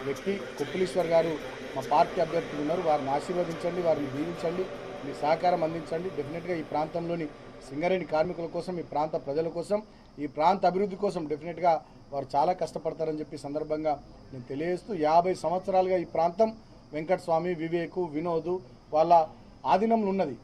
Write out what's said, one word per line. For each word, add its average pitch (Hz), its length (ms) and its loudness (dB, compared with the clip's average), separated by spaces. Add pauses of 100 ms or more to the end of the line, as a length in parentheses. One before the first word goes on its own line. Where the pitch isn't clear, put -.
వ్యక్తి 139 300 -2 (240)
కొప్పులీశ్వర్ 180 560 0
గారు 165 200 4 (420)
మా 135 60 -4 (100)
పార్టీ 165 300 4
అభ్యర్థులు 160 420 -2
ఉన్నారు. 165 240 0
వారిని 143 220 2
ఆశీర్వదించండి, 170 720 -2
వారిని 151 300 2
దీవించండి, 170 520 -4 (380)
మీ - 100 -8 (100)
సహకారం 175 420 2
అందించండి. 165 540 -4
డెఫినెట్‌గా 165 380 -4
ఈ 156 160 -6
ప్రాంతంలోని 165 560 -2 (400)
సింగరేణి 175 380 0
కార్మికుల 165 500 0
కోసం, 175 240 -4
ఈ 147 120 -6
ప్రాంత 156 240 0 (100)
ప్రజల 151 220 0 (100)
కోసం, 190 220 0 (440)
ఈ - 20 -4 (100)
ప్రాంత 175 300 4
అభివృద్ధి 185 380 2
కోసం 180 180 0 (100)
డెఫినెట్‌గా 165 420 0 (380)
వారు 135 220 -4
చాలా 151 180 4 (100)
కష్టపడతారని 156 600 -4
చెప్పి 151 240 -10
సందర్భంగా 151 480 -2 (380)
నేను 127 180 -12
తెలియజేస్తూ, 170 420 -4 (160)
యాభై 175 260 6 (100)
సంవత్సరాలుగా 185 600 2
ఈ 160 120 -8
ప్రాంతం 175 340 4 (440)
వెంకటస్వామి, 170 680 0
వివేకు, 165 400 -2 (140)
వినోద్ 165 380 -2 (420)
వాళ్ళ 165 180 8 (600)
ఆధీనంలో 220 400 4
ఉన్నది. 165 300 0